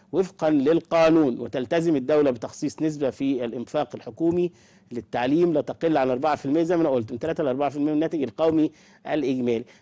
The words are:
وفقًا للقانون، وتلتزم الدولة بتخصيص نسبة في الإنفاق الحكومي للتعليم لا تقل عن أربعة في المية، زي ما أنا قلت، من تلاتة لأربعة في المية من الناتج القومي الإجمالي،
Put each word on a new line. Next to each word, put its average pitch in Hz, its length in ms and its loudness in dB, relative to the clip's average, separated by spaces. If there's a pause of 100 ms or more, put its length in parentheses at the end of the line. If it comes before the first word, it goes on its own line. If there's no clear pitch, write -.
(120)
وفقًا 170 380 -2
للقانون، 156 920 4
وتلتزم 147 560 -2
الدولة 143 360 2
بتخصيص 131 500 -6
نسبة 147 280 -2
في 131 360 -2
الإنفاق 120 500 -6
الحكومي 170 560 -2 (400)
للتعليم 135 600 0
لا 147 80 2
تقل 151 360 -2
عن 131 120 2
أربعة 143 260 0
في - 100 -14
المية، 151 180 0
زي 170 120 0
ما 165 60 0
أنا 160 80 2
قلت، 123 220 -2
من 123 80 -10
تلاتة 160 240 -4
لأربعة 139 260 -2
في 135 60 -8
المية 147 120 -2
من 151 60 -2
الناتج 151 300 -2
القومي 156 480 0 (360)
الإجمالي، 127 580 -2 (160)